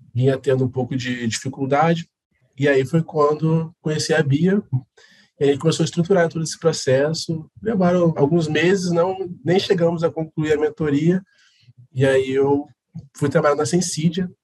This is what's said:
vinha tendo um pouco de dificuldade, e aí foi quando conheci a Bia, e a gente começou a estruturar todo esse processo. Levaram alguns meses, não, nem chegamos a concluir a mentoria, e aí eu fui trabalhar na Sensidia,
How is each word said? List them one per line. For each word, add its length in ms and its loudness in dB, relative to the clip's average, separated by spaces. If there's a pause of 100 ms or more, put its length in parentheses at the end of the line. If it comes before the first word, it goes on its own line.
(140)
vinha 240 2
tendo 260 0
um 60 -2
pouco 260 -6
de 320 -4
dificuldade, 800 -2 (480)
e 120 0
aí 160 2
foi 180 0
quando 800 0
conheci 320 -2
a 100 2
Bia, 400 2 (760)
e 60 -4
a 40 4
gente 120 2
começou 240 0
a 20 -2
estruturar 440 0
todo 140 -6
esse 140 -8
processo. 880 -2 (160)
Levaram 540 2
alguns 320 2
meses, 460 0
não, 240 0 (260)
nem 160 0
chegamos 420 0
a 80 0
concluir 440 -2
a 40 0
mentoria, 640 0 (720)
e 120 0
aí 260 2
eu 340 2 (520)
fui 100 -2
trabalhar 280 2
na 100 -2
Sensidia, 640 -2 (120)